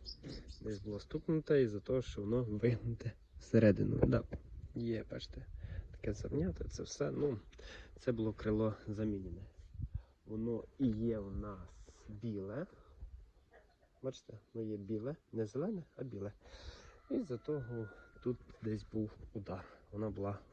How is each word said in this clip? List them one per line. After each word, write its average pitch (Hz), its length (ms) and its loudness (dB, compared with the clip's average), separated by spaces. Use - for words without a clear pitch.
Десь 107 200 -4
було 101 200 -4
стукнуте 156 640 4
із-за 104 180 2
того, 127 220 2
що - 180 -4
воно 110 220 2
вигнуте 113 720 2
всередину. 104 680 8
Да, 120 160 6
є, 117 360 0
бачите, - 360 -10
таке - 220 -4
зернята, 165 520 0
це - 180 -6
все, - 280 -2
ну, 135 300 2
це 127 140 2
було 110 200 2
крило 107 420 2
замінене. 98 600 -2
Воно 110 380 0
і 135 80 4
є 113 320 2
в 98 180 -6
нас 101 220 -4
біле. 107 580 -4
Бачите, 131 360 -8
воно 113 120 -4
є 107 100 -4
біле, 107 400 -4
не 110 140 0
зелене, 170 360 -2
а - 60 -6
біле. 104 300 -6
І 277 100 2
з-за 135 180 -4
того 120 500 -4
тут 123 160 0
десь 107 300 -2
був 107 180 0
удар. 92 460 -8
Вона 104 180 -2
була 98 280 -2